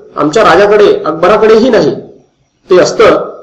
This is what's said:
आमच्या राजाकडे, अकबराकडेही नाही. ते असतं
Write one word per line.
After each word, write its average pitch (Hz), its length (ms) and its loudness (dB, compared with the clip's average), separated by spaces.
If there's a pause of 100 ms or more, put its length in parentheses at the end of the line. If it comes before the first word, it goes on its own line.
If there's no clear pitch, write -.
(160)
आमच्या 151 280 -2
राजाकडे, 202 600 2
अकबराकडेही 208 640 0
नाही. 175 260 0 (760)
ते 180 80 4
असतं - 520 0 (120)